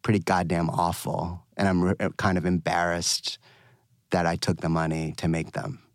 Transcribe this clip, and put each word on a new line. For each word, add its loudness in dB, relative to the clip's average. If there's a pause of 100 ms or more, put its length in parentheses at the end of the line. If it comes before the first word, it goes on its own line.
pretty 4
goddamn 0
awful. -2 (120)
And 2
I'm 4
re-, 2 (100)
kind 2
of 0
embarrassed 0 (720)
that 2
I 2
took -2
the -2
money 0
to 0
make -2
them. -8 (120)